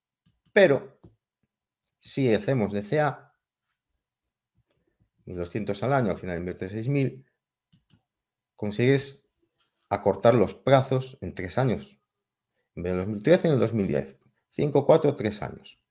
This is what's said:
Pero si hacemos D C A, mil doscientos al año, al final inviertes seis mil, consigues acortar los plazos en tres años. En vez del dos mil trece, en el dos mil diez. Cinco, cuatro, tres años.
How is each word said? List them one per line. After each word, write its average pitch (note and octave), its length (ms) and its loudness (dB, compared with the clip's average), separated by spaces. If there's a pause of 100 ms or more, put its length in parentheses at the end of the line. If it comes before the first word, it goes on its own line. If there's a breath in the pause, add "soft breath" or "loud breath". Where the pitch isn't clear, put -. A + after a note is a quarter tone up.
(520)
Pero F3 480 4 (1000)
si C3 340 0
hacemos G#2 380 0
D G2+ 120 -4
C D3+ 180 -2
A, - 340 -4 (1900)
mil F2+ 120 -12
doscientos G2+ 460 -8
al B2+ 100 -2
año, A#2+ 200 0
al E2+ 60 -6
final F2+ 200 -8
inviertes F2+ 320 -10
seis A2+ 160 -10
mil, C3+ 400 -4 (1300)
consigues B2 760 -2 (600)
acortar G#2 480 2
los G2 180 2
plazos C3 680 0
en F2+ 140 -10
tres F#2 240 -6
años. A#2+ 420 -2 (760)
En F2 80 -8
vez F2+ 80 -2
del F2+ 80 -2
dos G2 80 -6
mil G#2 160 -8
trece, F3+ 240 4
en D3+ 60 2
el A#2+ 40 2
dos G#2+ 160 0
mil G2 140 0
diez. C#2+ 280 -4 (340)
Cinco, C#3+ 360 0
cuatro, D3 300 4
tres G#2+ 260 -6
años. - 380 -14 (100)